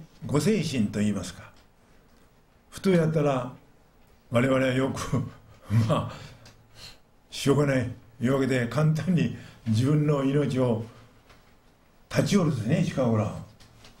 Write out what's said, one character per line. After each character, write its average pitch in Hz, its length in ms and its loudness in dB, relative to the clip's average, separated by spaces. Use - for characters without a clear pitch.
ご 127 140 0
精 202 240 2
神 110 240 -2
と 101 140 -2
い 104 80 0
い 101 40 0
ま 95 100 -6
す - 100 -12
か。 - 180 -20
普 - 120 -16
通 190 100 2
や 165 160 4
っ 160 40 0
た 156 100 2
ら、 131 300 0
我 120 180 2
々 131 180 4
は 127 80 2
よ 131 160 2
く、 - 340 -4
<laughs> 110 400 0
ま - 220 0
あ、 - 20 -12
し - 200 -2
ょ 139 40 6
う 135 60 0
が 147 80 2
な 135 120 0
い 110 120 -4
い 117 60 0
う 135 60 2
わ 135 60 2
け 135 80 0
で、 123 200 0
簡 156 240 0
単 175 220 -2
に 123 240 0
自 113 180 2
分 151 220 2
の 143 160 0
命 135 360 0
を 117 260 0
絶 156 180 2
ち 196 100 4
お 175 80 2
る 131 100 0
で 110 60 -4
す 104 60 -4
ね、 165 160 2
近 - 200 -2
頃。 110 260 2